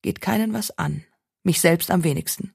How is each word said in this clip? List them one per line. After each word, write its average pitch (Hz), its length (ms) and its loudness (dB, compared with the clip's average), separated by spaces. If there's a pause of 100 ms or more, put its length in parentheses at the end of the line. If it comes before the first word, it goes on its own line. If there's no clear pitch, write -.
geht - 200 -4
keinen 220 320 0
was 214 240 -6
an, 151 260 -4 (400)
mich 175 180 2
selbst 170 300 4
am 180 120 4
wenigsten. 160 520 -4